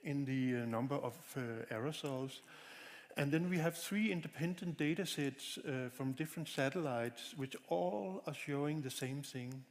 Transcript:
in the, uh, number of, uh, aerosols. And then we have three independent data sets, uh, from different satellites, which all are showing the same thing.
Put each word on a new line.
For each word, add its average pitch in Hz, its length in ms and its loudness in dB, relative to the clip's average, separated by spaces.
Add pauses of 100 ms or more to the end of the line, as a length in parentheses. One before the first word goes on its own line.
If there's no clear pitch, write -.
in 143 220 2
the, 127 380 4
uh, - 20 0
number 120 320 2
of, 131 220 -2 (180)
uh, 117 380 -2
aerosols. 135 680 -2 (760)
And 143 160 4
then 175 180 4
we 180 80 4
have 170 180 4
three 208 360 2
independent 170 640 -2
data 165 260 4
sets, 139 540 -2
uh, 131 320 -2
from 135 220 -2
different 156 360 -2
satellites, 135 880 2
which 135 200 -4 (120)
all 190 600 0
are 147 60 -4
showing 147 460 0
the 131 100 -2
same 135 320 -2
thing. 131 480 -6